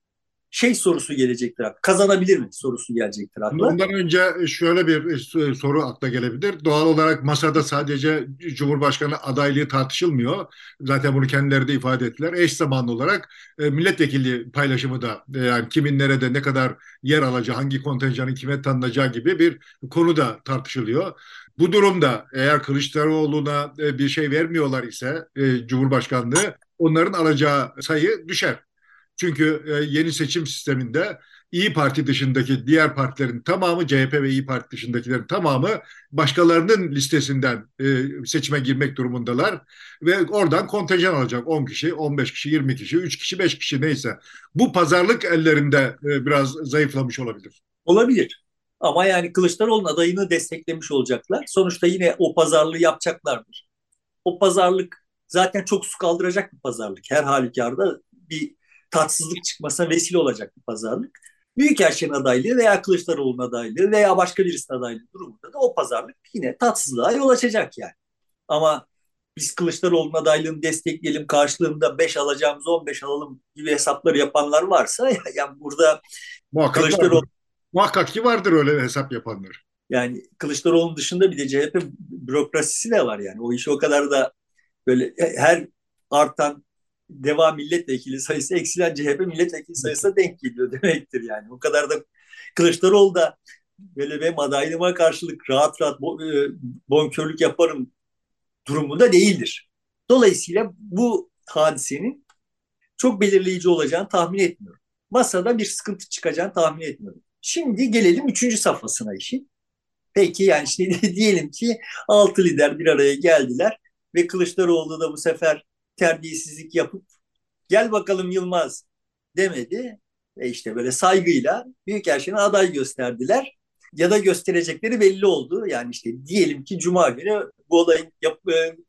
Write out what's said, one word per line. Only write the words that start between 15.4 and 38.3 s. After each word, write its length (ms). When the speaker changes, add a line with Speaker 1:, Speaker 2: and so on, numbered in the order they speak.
Speaker 2:
kimin 300
nerede 340
ne 80
kadar 340
yer 180
alacağı, 340
hangi 260
kontenjanın 540
kime 260
tanınacağı 500
gibi 280
bir 200
konu 280
da 280
tartışılıyor. 720
Bu 140
durumda 640
eğer 300
Kılıçdaroğlu'na, 1160
e, 180
bir 120
şey 220
vermiyorlar 520
ise, 520
e, 320
Cumhurbaşkanlığı 880
onların 360
alacağı 580
sayı 460
düşer. 320
Çünkü, 500
e, 40
yeni 400
seçim 360
sisteminde 720
İYİ 220
Parti 340
dışındaki 600
diğer 280
partilerin 460
tamamı, 460
C 140
H 80
P 140
ve 60
İYİ 160
Parti 260
dışındakilerin 560
tamamı 420
başkalarının 800
listesinden, 720
e, 60
seçime 340